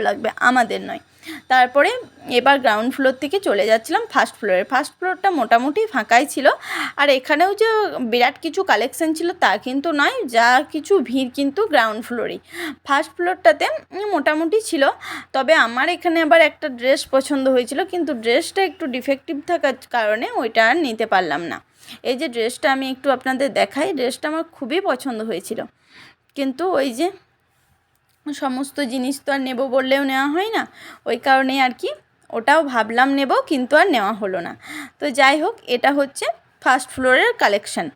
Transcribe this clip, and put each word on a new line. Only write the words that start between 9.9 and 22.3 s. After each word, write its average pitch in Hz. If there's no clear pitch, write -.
নয়, 403
যা 233
কিছু 311
ভিড় 254
কিন্তু 277
গ্রাউন্ড 226
ফ্লোরেই। 233
ফার্স্ট 294
ফ্লোরটাতে, 349
উম, 403
মোটামুটি 311
ছিল, 277
তবে 269
আমার 247
এখানে 330
আবার 330
একটা -
ড্রেস 262
পছন্দ 269
হয়েছিল, 247
কিন্তু 311
ড্রেসটা 294
একটু 285
ডিফেক্টিভ 277
থাকার 285
কারণে 220
ওইটা 226
আর 285
নিতে 220
পারলাম 170
না। 92
এই 254
যে 320